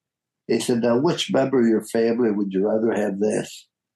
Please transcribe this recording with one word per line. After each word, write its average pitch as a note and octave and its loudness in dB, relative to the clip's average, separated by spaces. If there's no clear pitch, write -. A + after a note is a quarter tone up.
he A2+ 0
said, A#2 -2
"Now, A#2+ 2
which D#3 0
member C3 0
of A#2 4
your G#2+ 2
family A2+ 0
would G2 -2
you F#2+ 0
rather A2 0
have G2 -2
this - -4